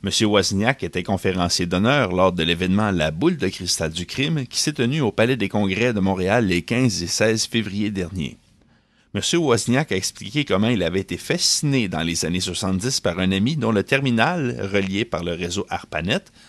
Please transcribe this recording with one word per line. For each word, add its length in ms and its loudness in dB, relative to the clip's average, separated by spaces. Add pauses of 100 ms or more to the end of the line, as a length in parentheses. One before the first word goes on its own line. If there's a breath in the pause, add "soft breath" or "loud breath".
Monsieur 240 2
Wozniak 560 2
était 180 -4
conférencier 640 0
d'honneur 460 2
lors 180 4
de 140 0
l'événement 480 2
La 180 2
Boule 280 0
de 100 0
cristal 420 -4
du 160 -8
crime 400 -2
qui 140 -6
s'est 140 -2
tenu 260 0
au 100 2
Palais 260 2
des 120 -2
Congrès 460 0
de 40 0
Montréal 480 2
les 160 2
quinze 400 0
et 60 -6
seize 380 0
février 440 -2
dernier. 460 -6 (800 soft breath)
Monsieur 240 0
Wozniak 520 2
a 60 0
expliqué 480 -4
comment 240 2
il 160 2
avait 160 0
été 160 -6
fasciné 720 0
dans 140 -2
les 220 -2
années 140 0
soixante-dix 600 -2
par 180 -2
un 140 2
ami 240 2
dont 160 0
le 100 2
terminal, 760 0 (120)
relié 320 0
par 200 -6
le 80 -2
réseau 380 -4
arpanet, 520 -4 (260 loud breath)